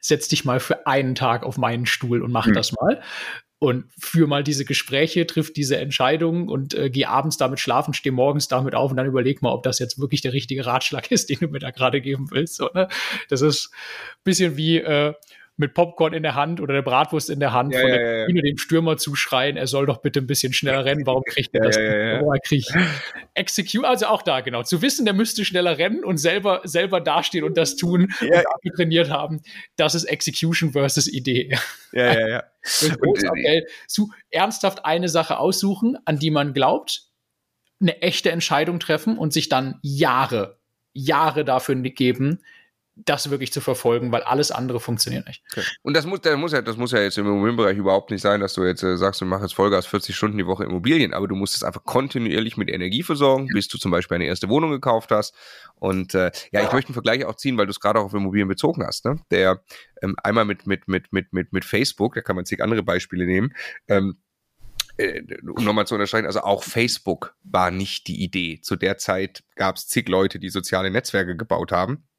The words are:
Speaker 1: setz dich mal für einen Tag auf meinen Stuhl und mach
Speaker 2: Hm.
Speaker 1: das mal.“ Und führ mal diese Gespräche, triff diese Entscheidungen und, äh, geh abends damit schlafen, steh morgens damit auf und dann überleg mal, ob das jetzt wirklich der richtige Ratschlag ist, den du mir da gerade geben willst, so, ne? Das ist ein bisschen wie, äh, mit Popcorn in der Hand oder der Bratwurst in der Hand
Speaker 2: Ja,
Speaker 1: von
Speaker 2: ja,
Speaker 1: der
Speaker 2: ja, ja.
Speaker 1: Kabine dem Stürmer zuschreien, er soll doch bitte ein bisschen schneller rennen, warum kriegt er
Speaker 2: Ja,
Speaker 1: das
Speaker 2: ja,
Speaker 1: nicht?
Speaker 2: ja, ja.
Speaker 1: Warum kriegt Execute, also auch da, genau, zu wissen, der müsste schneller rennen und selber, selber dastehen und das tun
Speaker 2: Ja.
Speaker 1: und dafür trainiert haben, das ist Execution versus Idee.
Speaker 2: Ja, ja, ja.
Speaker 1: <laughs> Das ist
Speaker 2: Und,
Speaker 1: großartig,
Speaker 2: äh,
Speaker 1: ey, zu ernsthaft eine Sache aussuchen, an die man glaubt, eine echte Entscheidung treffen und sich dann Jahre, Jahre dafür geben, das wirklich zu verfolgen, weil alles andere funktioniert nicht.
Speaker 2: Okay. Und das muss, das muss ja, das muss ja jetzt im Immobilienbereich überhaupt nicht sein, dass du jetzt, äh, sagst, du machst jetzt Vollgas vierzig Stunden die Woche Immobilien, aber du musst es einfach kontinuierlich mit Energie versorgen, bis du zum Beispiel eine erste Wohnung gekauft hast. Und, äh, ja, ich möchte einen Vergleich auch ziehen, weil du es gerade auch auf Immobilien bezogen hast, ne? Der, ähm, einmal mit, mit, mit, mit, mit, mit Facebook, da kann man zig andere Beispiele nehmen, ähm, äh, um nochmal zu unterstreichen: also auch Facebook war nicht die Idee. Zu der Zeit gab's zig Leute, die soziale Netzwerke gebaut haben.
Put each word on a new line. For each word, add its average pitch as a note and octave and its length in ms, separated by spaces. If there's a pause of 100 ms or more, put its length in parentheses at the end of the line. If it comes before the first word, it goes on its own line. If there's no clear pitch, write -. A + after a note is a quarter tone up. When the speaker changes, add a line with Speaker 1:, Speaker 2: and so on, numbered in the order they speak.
Speaker 1:
setz - 260
dich - 160
mal B2+ 160
für - 260
einen C3+ 280
Tag A#2+ 280
auf - 140
meinen A#2+ 300
Stuhl A#2+ 360
und A#2+ 100
mach A#2 160
Speaker 2:
Hm. G#2+ 40
Speaker 1:
das - 200
mal.“ F#3+ 280 (580)
Und B2+ 400
führ D#3+ 280
mal C#3+ 180
diese C#3 220
Gespräche, D#3+ 600
triff D#3 280
diese C#3 240
Entscheidungen D#3+ 720
und, C3+ 240
äh, C#3 160
geh B2+ 160
abends C#3+ 320
damit C3 220
schlafen, C3 340
steh - 160
morgens C#3 380
damit C3 260
auf C3 160
und C3 80
dann C3 80
überleg C3 340
mal, B2 120
ob B2+ 100
das B2+ 160
jetzt B2 200
wirklich C3+ 220
der B2+ 140
richtige C3 320
Ratschlag B2+ 440
ist, - 200
den C#3+ 100
du E3 80
mir C#3 120
da C#3 100
gerade C3 320
geben C3+ 280
willst, D#3 260
so, C#3 180
ne? F#3 140 (420)
Das C3 100
ist D3 320
ein - 520
bisschen F3+ 340
wie, D#3+ 200
äh, D3+ 360 (420)
mit D3 180
Popcorn E3 400
in D#3+ 80
der C#3+ 140
Hand D#3 260
oder C#3 100
der C#3 80
Bratwurst C#3 480
in C#3+ 100
der C#3 140
Hand C3 220
Speaker 2:
Ja, B2+ 80
Speaker 1:
von C3 80
Speaker 2:
ja, B2+ 80
Speaker 1:
der A#2+ 80
Speaker 2:
ja, A#2 60
ja. A2+ 100
Speaker 1:
Kabine F3 180
dem C#3+ 160
Stürmer D#3+ 400
zuschreien, C#3+ 640
er C3+ 80
soll C#3 180
doch C#3 140
bitte C#3+ 200
ein C3 80
bisschen B2+ 280
schneller C3+ 320
rennen, C#3+ 180
warum C3 220
kriegt - 280
er A2 60
Speaker 2:
Ja, A2 60
Speaker 1:
das G#2+ 100
Speaker 2:
ja, A2 60
Speaker 1:
nicht? G#2+ 100
Speaker 2:
ja, G#2 60 (160)
ja. B2 80
Speaker 1:
Warum C#3+ 200
kriegt - 300 (640)
Execute, - 520
also G#3+ 200
auch G#3+ 160
da, C3+ 180
genau, A#2+ 220
zu D#3+ 180
wissen, C4+ 240
der G#3+ 80
müsste G#3+ 320
schneller F3 320
rennen G3+ 260
und F#3 140
selber, F#3 480
selber F3+ 380
dastehen D#3 420
und D#3+ 140
das - 180
tun F3+ 340 (100)
Speaker 2:
Ja. - 60 (120)
Speaker 1:
und E3+ 60
dafür E3 300
trainiert E3 360
haben, D3+ 320 (340)
das D3+ 180
ist - 100
Execution D#3+ 680
versus C#3 400
Idee. C3 420 (380)
Speaker 2:
Ja, A#2+ 220
ja, A2+ 140
ja. A#2+ 200
Speaker 1:
<laughs> - 40 (100)
Das - 200
ist D#3 100
Speaker 2:
Und, - 80
Speaker 1:
großartig, F#3 460
Speaker 2:
äh, D3+ 120
Speaker 1:
ey, D#3+ 80 (200)
zu G#3 260 (180)
ernsthaft G3 560
eine E3+ 220
Sache D#3+ 300
aussuchen, G3 640
an D#3 140
die D#3 120
man D3 240
glaubt, - 500 (760)
eine F3 220
echte F3 280
Entscheidung E3 500
treffen E3 380
und D#3 140
sich - 160
dann C3+ 340
Jahre, C3 760 (340)
Jahre D3 520
dafür C3 320
geben, B2+ 640 (680)
das C#3+ 240
wirklich C3 200
zu C3 120
verfolgen, A#2+ 500
weil A#2 120
alles C#3 260
andere B2 280
funktioniert A#2+ 480
nicht. - 160 (100)
Speaker 2:
Okay. G2+ 120 (160)
Und C#3+ 160
das D3+ 80
muss, F#3 160
das D#3 160
muss D#3 160
ja, C#3 80
das A2 160
muss A#2+ 160
ja A#2 80
jetzt G2+ 160
im G#2 80
Immobilienbereich G2+ 540
überhaupt G2 320
nicht G2+ 100
sein, G2+ 200
dass G2 120
du F#2 120
jetzt, F2+ 180
äh, F#2 160
sagst, F#2+ 240
du - 20
machst F#2+ 180
jetzt F#2+ 120
Vollgas G2 320
vierzig - 300
Stunden G#2+ 200
die G2 80
Woche F#2 200
Immobilien, A2+ 500
aber G2 120
du F#2+ 80
musst G2 200
es - 80
einfach - 220
kontinuierlich A2+ 760
mit G#2 100
Energie F#2 340
versorgen, C#3 520
bis G2+ 140
du - 100
zum G2 120
Beispiel F2 260
eine F2 100
erste F2+ 240
Wohnung D3+ 200
gekauft C3 420
hast. G#2+ 220 (420)
Und, F#2 380
äh, F2+ 160 (220)
ja, G#2 100
ich G#2 100
möchte C3 160
einen C3 60
Vergleich A#2+ 300
auch A2 120
ziehen, C3 200
weil G#2 80
du G2 60
es - 100
gerade G#2+ 200
auch G#2 60
auf G2 60
Immobilien G2 360
bezogen D3+ 360
hast, - 220
ne? C#3+ 120 (120)
Der, F#2 320 (400)
ähm, F#2+ 200
einmal G#2+ 220
mit, G2+ 220
mit, G2 200
mit, F#2+ 240
mit, F#2+ 220
mit, F#2 220
mit F#2 100
Facebook, - 520
da A2+ 40
kann - 160
man F2+ 80
zig - 180
andere G#2+ 200
Beispiele F2+ 420
nehmen, F#2+ 300 (340)
ähm, G2 300 (800)
äh, F#2+ 240 (340)
um A#2+ 80
nochmal G#2 220
zu - 80
unterstreichen: G#2 320
also G2 140
auch G2+ 240
Facebook - 680 (100)
war F2+ 260
nicht F#2+ 380
die - 140
Idee. E2+ 380
Zu - 160
der G2 220
Zeit F#2+ 440 (140)
gab's - 320
zig - 200
Leute, F#2+ 300
die F#2 120
soziale F#2+ 400
Netzwerke F#2+ 460
gebaut E2 360
haben. F#2+ 320 (140)